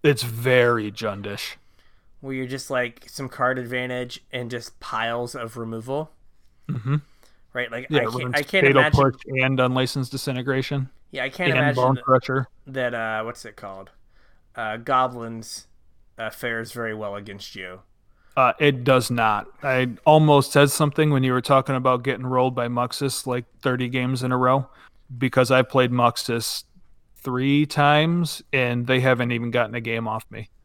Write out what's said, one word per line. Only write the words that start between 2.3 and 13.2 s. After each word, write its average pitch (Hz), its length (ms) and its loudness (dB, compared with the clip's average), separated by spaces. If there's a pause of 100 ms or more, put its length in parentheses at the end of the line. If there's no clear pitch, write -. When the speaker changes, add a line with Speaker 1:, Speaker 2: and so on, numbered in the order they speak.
Speaker 2:
you're 131 120 -6
just, 131 240 -12
like, 123 380 -4
some 135 200 -10
card 127 300 -2
advantage 123 720 -6
and 123 180 -8
just - 300 -10
piles 117 540 -4
of 117 220 -12
removal. 117 560 -8 (560)
Speaker 1:
Mm-hmm. 135 280 -4 (560)
Speaker 2:
Right, 123 180 -6
like, 123 200 -10
Speaker 1:
Yeah, 143 120 4
Speaker 2:
I - 40 0
Speaker 1:
when 110 120 -4
Speaker 2:
can't, 123 160 -4
Speaker 1:
it's 147 60 2
Speaker 2:
I - 100 -4
can't 180 160 4
Speaker 1:
Fatal 135 140 6
Speaker 2:
imagine 147 200 4 (120)
Speaker 1:
Push - 140 -16
and 131 340 0
Unlicensed 127 520 0
Disintegration. 131 760 -4 (220)
Speaker 2:
Yeah, 135 140 -6
I 139 40 -6
can't 170 220 -2
Speaker 1:
And - 80 0
Speaker 2:
imagine 135 240 2
Speaker 1:
Bone 131 140 4
Speaker 2:
that, 127 80 -12
Speaker 1:
Crusher. 131 440 2 (180)
Speaker 2:
that, 127 280 -4
uh, 110 300 -4